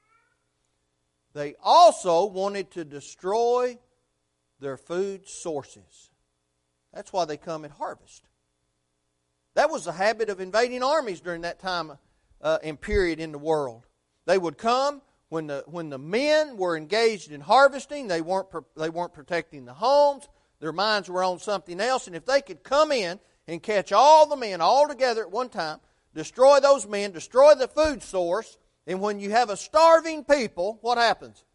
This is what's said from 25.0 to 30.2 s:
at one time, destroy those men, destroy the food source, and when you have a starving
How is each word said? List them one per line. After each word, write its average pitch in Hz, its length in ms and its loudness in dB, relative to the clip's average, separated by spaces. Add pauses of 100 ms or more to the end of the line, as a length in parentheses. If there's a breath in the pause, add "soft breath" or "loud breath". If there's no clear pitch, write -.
at 170 80 -12
one 240 180 -4
time, 160 300 -8 (360)
destroy 262 460 6
those 277 260 4
men, 202 260 -4
destroy 262 420 6
the 262 140 -2
food 294 340 -2
source, 185 560 -4 (280)
and 185 140 -6
when 208 180 -4
you 202 120 -8
have 226 200 2
a 190 60 -6
starving 320 680 4